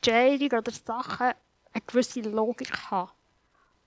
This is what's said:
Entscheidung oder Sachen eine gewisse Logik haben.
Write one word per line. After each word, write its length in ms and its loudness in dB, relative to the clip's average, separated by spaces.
Entscheidung 600 4
oder 120 -6
Sachen 640 -4
eine 140 -6
gewisse 360 0
Logik 500 -2
haben. 200 -2